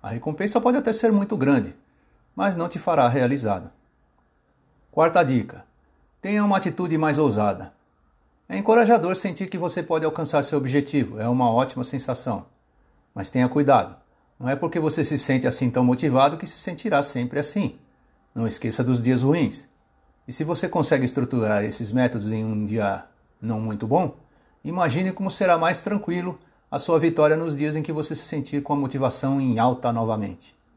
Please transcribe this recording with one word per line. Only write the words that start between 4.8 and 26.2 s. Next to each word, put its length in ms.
Quarta 340
dica. 420
Tenha 220
uma 120
atitude 420
mais 220
ousada. 540
É 100
encorajador 600
sentir 300
que 100
você 260
pode 220
alcançar 400
seu 120
objetivo. 600
É 80
uma 240
ótima 320
sensação. 600
Mas 160
tenha 200
cuidado. 480
Não 80
é 80
porque 240
você 240
se 140
sente 300
assim 220
tão 140
motivado 540
que 100
se 100
sentirá 460
sempre 360
assim. 380
Não 140
esqueça 360
dos 180
dias 220
ruins. 440
E 40
se 120
você 260
consegue 360
estruturar 580
esses 280
métodos 400
em 140
um 200
dia 400
não 180
muito 280
bom, 280
imagine 480
como 200
será 260
mais 240
tranquilo 560